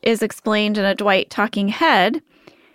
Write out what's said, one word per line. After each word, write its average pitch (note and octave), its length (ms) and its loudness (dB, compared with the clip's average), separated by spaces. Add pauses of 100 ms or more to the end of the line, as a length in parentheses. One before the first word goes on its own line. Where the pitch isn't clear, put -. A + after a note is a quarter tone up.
is A3+ 200 0
explained G#3+ 540 -2
in G3+ 80 0
a G3 100 2
Dwight G3+ 360 0
talking G3+ 380 -2
head. A#3 540 2 (520)